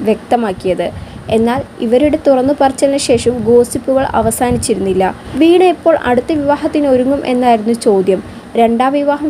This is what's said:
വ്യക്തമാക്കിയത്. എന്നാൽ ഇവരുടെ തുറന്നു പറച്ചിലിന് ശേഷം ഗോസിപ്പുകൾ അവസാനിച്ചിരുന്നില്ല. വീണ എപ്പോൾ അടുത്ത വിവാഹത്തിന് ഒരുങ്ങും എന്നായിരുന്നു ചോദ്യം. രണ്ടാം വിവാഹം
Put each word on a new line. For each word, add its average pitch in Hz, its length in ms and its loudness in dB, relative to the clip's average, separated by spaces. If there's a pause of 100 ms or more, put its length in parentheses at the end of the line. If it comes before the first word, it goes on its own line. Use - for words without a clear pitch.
വ്യക്തമാക്കിയത്. 190 800 -2 (500)
എന്നാൽ 233 240 0 (240)
ഇവരുടെ 277 400 2
തുറന്നു 269 340 2
പറച്ചിലിന് 277 500 0
ശേഷം 240 240 0 (160)
ഗോസിപ്പുകൾ 240 540 2 (160)
അവസാനിച്ചിരുന്നില്ല. 214 840 -2 (380)
വീണ 339 220 6 (120)
എപ്പോൾ 330 200 2 (140)
അടുത്ത 247 220 0 (100)
വിവാഹത്തിന് 294 460 -2
ഒരുങ്ങും 262 380 0
എന്നായിരുന്നു 240 500 0 (120)
ചോദ്യം. 190 340 2 (380)
രണ്ടാം 233 340 2
വിവാഹം 285 360 -2